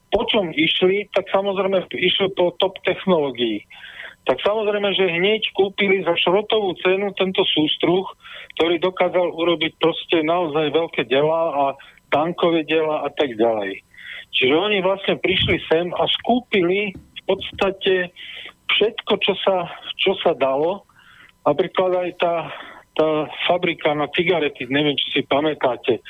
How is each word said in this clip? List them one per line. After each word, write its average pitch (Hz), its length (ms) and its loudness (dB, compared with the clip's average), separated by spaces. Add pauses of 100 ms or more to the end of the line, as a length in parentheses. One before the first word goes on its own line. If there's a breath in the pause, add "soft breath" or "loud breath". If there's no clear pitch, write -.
po 226 160 0
čom 208 240 0
išli, 185 640 0
tak 196 160 0
samozrejme 196 560 0
išli 180 480 -2
po 175 240 0
top 185 240 -2
technológií. 135 800 0 (640 loud breath)
Tak - 160 0
samozrejme, 208 480 0
že 190 180 2
hneď 190 460 0
kúpili 196 480 2
za 170 160 0
šrotovú 202 640 2
cenu 190 320 0
tento 190 320 0
sústruh, 165 640 0 (480 loud breath)
ktorý 170 240 2
dokázal 180 480 0
urobiť 160 480 -2
proste 160 480 0
naozaj 156 480 0
veľké 160 320 0
diela 151 480 2
a 139 100 2 (460 loud breath)
tankové 165 560 2
diela 151 400 0
a - 60 -2
tak 131 260 -2
ďalej. 107 480 0 (480 loud breath)
Čiže 127 180 2
oni 196 300 2
vlastne 190 340 0
prišli 180 540 0
sem 170 240 2
a 165 180 0
skúpili 202 800 -2
v - 340 -18
podstate 190 840 0 (580 loud breath)
všetko, - 480 0
čo 196 220 0
sa, 180 320 0 (260 loud breath)
čo 185 220 0
sa 175 160 2
dalo. 165 560 0 (560 loud breath)
Napríklad 185 500 2
aj 180 220 0
tá, 170 180 0 (560 loud breath)
tá 156 160 2 (380)
fabrika 170 480 0
na 147 160 -2
cigarety, 160 560 0
neviem, 139 320 0
či - 160 -4
si 143 80 0
pamätáte. 139 880 0